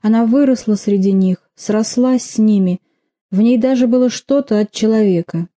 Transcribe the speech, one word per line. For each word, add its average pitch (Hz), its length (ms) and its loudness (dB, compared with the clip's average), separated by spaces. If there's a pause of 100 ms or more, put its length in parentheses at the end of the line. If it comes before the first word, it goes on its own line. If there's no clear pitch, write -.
Она 226 240 0
выросла 247 500 0
среди 196 360 0
них, 190 440 -2
срослась 240 680 -2
с - 140 -10
ними. 196 440 0 (500)
В 190 100 0
ней 240 160 2
даже 254 300 0
было 247 220 2
что-то 269 500 -2
от 214 120 -2
человека 190 840 0